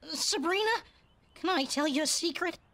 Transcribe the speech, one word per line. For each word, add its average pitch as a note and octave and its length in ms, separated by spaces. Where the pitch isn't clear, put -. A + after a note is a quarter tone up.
Sabrina, F#4+ 560
can - 160
I E4+ 140
tell C#4+ 240
you C#4+ 140
a D4+ 40
secret? E4 520